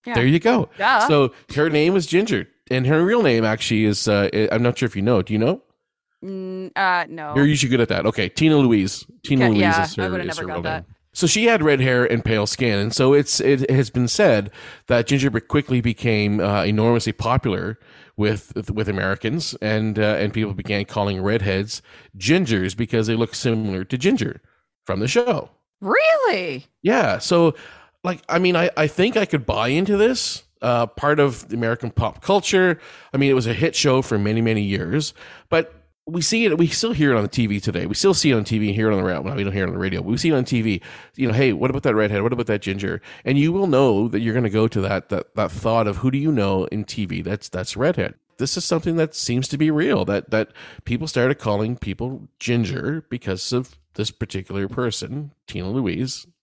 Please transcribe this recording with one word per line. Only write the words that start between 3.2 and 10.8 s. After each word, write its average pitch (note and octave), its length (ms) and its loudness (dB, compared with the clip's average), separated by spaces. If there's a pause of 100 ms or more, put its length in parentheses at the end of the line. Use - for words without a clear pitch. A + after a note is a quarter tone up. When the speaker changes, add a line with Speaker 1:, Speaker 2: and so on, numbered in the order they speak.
Speaker 2:
name A#2 220 4
actually A2 400 0
is, G#2 220 0
uh, G2+ 220 2 (240)
I'm A2+ 100 0
not A#2+ 160 0
sure B2+ 80 0
if - 80 -6
you G2 80 -4
know. G#2+ 200 2
Do G#2+ 100 -6
you G#2+ 60 0
know? D3 240 0 (600)
Speaker 1:
Mm, F#3+ 520 -10
uh, F3+ 320 0
no. D3+ 260 -10
Speaker 2:
You're C#3+ 120 4
usually C#3 240 0
good B2 100 4
at A2+ 80 2
that. F#2+ 180 -2
Okay, G#2+ 220 0
Tina D#3 280 2
Louise. A#2 480 2 (200)
Tina C3 200 2
Speaker 1:
Okay, A#2 60 4
Speaker 2:
Louise G#2 100 4
Speaker 1:
yeah, F2+ 220 2
Speaker 2:
is - 140 -6
her, G2 80 -2
Speaker 1:
I F#2 40 -4
would've F#2 180 -4
Speaker 2:
is - 100 -6
Speaker 1:
never E3 60 -8
Speaker 2:
her - 40 -8
Speaker 1:
got - 80 -8
Speaker 2:
real - 80 -6
Speaker 1:
that. D#3+ 240 -6